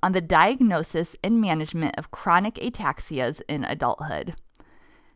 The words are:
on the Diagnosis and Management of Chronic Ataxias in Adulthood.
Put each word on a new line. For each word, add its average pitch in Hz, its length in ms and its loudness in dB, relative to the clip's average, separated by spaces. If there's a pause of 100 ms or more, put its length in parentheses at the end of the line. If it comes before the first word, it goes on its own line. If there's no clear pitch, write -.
on 190 120 2
the 185 80 2
Diagnosis 170 1040 4
and 226 160 2
Management 160 580 -2
of - 140 -12
Chronic 190 420 2
Ataxias 147 920 -4
in 143 160 -4
Adulthood. - 720 -4 (800)